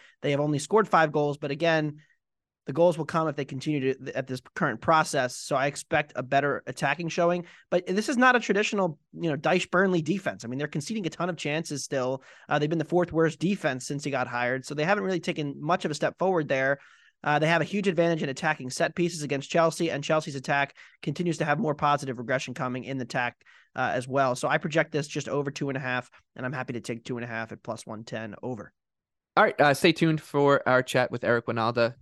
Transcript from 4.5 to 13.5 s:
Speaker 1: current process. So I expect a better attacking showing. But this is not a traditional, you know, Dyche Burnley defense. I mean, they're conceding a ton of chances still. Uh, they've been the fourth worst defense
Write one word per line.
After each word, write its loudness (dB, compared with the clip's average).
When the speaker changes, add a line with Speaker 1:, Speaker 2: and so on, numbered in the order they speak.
Speaker 1:
current -2
process. 2
So -2
I 2
expect -2
a -2
better 2
attacking -2
showing. 0
But 0
this -2
is 0
not 6
a 0
traditional, 0
you -2
know, -2
Dyche 0
Burnley 4
defense. -4
I -10
mean, -6
they're -4
conceding -6
a -4
ton -4
of -8
chances -4
still. -2
Uh, 0
they've 2
been 0
the -2
fourth 2
worst 2
defense -2